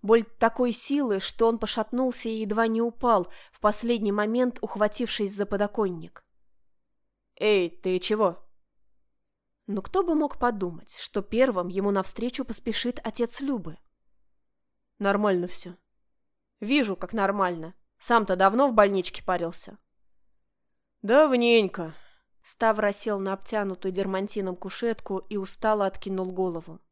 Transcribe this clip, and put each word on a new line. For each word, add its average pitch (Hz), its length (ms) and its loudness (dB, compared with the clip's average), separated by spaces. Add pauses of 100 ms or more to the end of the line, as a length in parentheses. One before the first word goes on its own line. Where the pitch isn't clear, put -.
Боль 220 240 4
такой 233 480 2
силы, 247 480 0
что - 260 2
он 226 120 2
пошатнулся 240 680 -2
и 220 140 -2
едва 220 260 0
не 226 140 0
упал, 226 500 2 (220)
в - 80 -18
последний 214 500 2
момент 226 500 0
ухватившись 208 720 -2
за 202 120 -2
подоконник. 196 800 -4 (1080)
«Эй, 196 340 2
ты 185 300 -2
чего?» 202 440 0 (1200)
Ну 208 160 -4
кто 381 220 0
бы 339 100 0
мог 294 260 0
подумать, 190 600 -4
что - 220 -6
первым 202 480 2
ему 196 220 0
навстречу 226 520 -2
поспешит - 580 -4
отец 233 380 -4
Любы? 240 380 -4 (1200)
«Нормально 202 480 2
все». 180 300 -10 (840)
«Вижу, 220 320 0
как - 160 -10
нормально. 190 640 -2 (260)
Сам-то 214 380 2
давно 214 320 4
в 240 40 -2
больничке 202 480 4
парился?» 180 560 -6 (1200)
«Давненько». 233 920 4 (480)
Ставр 214 440 0
осел 202 340 -2
на 190 140 -2
обтянутую 190 580 -4
дермантином 190 640 -4
кушетку 208 600 -6
и - 180 -8
устало 208 500 0
откинул 190 460 -4
голову. 170 480 -4 (120)